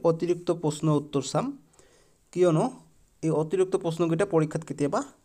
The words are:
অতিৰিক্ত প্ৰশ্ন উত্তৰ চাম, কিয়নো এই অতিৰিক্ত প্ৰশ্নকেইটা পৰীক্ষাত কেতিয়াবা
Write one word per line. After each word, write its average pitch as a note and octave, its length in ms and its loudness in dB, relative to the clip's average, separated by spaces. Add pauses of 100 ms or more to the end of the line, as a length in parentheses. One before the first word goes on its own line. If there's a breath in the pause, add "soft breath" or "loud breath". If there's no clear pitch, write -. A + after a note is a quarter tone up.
অতিৰিক্ত E3+ 460 0
প্ৰশ্ন D#3+ 380 -2
উত্তৰ C#3+ 340 0
চাম, E3+ 240 -2 (840 soft breath)
কিয়নো F3 320 4 (580)
এই D#3+ 80 0
অতিৰিক্ত F3+ 460 0
প্ৰশ্নকেইটা E3 500 0
পৰীক্ষাত D#3+ 380 0
কেতিয়াবা C#3+ 360 -2 (240)